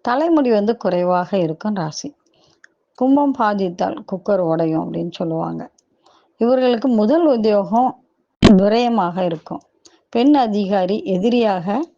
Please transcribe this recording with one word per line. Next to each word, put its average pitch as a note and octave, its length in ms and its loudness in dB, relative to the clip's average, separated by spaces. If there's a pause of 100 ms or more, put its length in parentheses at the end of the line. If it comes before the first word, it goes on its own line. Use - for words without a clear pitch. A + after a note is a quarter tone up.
தலைமுடி C#4 500 0
வந்து G#3+ 260 0
குறைவாக F3+ 600 -2
இருக்கும் F3 380 -2
ராசி. D#3+ 400 -8 (800)
கும்பம் C#4 440 2
பாதித்தால் G3 680 -2
குக்கர் G3 320 -2
உடையும் E3 560 -2
அப்படின்னு E3+ 180 -6
சொல்லுவாங்க. E3 580 -6 (680)
இவர்களுக்கு B3 500 0
முதல் B3 380 2
உத்தியோகம் A3 800 0 (520)
விரயமாக G3+ 680 0
இருக்கும். D#3+ 380 -6 (480)
பெண் C4 240 4
அதிகாரி G#3 720 0
எதிரியாக G3+ 760 0 (160)